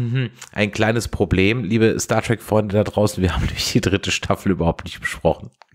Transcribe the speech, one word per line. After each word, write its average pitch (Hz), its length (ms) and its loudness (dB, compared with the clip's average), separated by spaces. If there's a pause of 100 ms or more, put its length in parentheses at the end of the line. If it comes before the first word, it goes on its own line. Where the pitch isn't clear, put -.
(180)
<laughs> - 360 -6
ein 101 180 0
kleines 110 380 0
Problem, 98 560 2
liebe 110 340 2
Star 110 220 -2
Trek-Freunde 107 560 0
da 104 80 4
draußen. 104 360 0
Wir 87 140 2
haben - 80 -2
nämlich - 300 -4
die 120 80 2
dritte 95 300 0
Staffel - 420 -2
überhaupt 82 320 -2
nicht - 160 -14
besprochen. - 500 -4 (240)